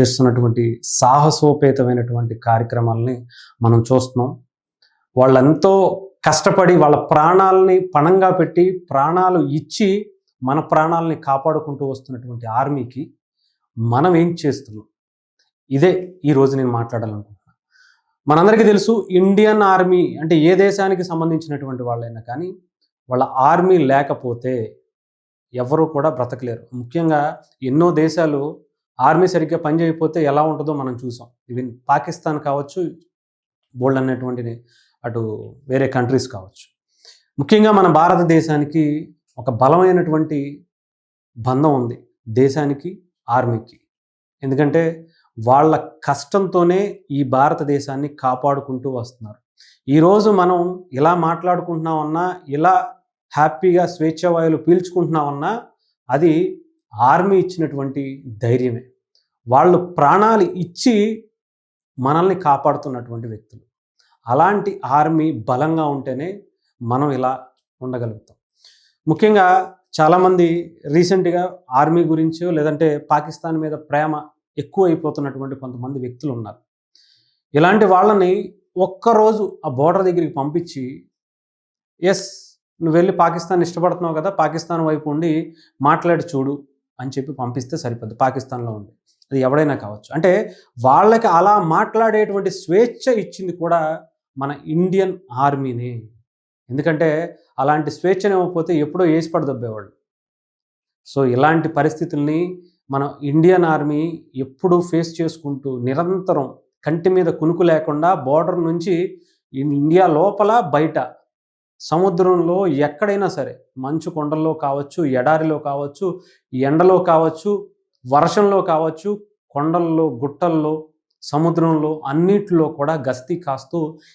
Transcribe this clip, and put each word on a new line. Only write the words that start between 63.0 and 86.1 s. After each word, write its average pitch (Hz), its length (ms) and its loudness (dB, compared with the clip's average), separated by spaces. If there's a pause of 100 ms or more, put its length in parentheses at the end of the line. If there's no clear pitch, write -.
వ్యక్తులు. 110 320 -18 (640)
అలాంటి 180 580 0
ఆర్మీ 151 480 2
బలంగా 143 520 -2
ఉంటేనే 143 580 -6 (400)
మనం 127 280 0
ఇలా 131 360 -4 (360)
ఉండగలుగుతాం. 120 540 -10 (720)
ముఖ్యంగా 185 640 4 (260)
చాలామంది 170 800 2 (140)
రీసెంట్గా 180 640 0 (120)
ఆర్మీ 156 340 2
గురించో 160 460 -2
లేదంటే 151 480 0
పాకిస్తాన్ 156 600 -4
మీద 156 140 -6
ప్రేమ 151 500 -4 (360)
ఎక్కువ 190 280 0
అయిపోతున్నటువంటి 143 720 -4
కొంతమంది 131 420 -12
వ్యక్తులు 127 340 -10
ఉన్నారు. 113 240 -12 (960)
ఇలాంటి 190 300 4
వాళ్ళని 196 680 2 (220)
ఒక్కరోజు 214 920 0
ఆ - 20 -6
బోర్డర్ 156 340 0
దగ్గరికి 170 300 -2
పంపించి, 147 760 -8 (960)
"ఎస్, - 560 -4 (240)
నువ్వు 165 140 2
వెళ్ళి 180 160 4
పాకిస్తాన్ 175 500 0
ఇష్టపడుతున్నావు 170 520 -2
కదా, 156 160 -2
పాకిస్తాన్ 165 520 -4
వైపు 151 280 -2
ఉండి 160 440 -4 (280)
మాట్లాడి 165 420 2 (120)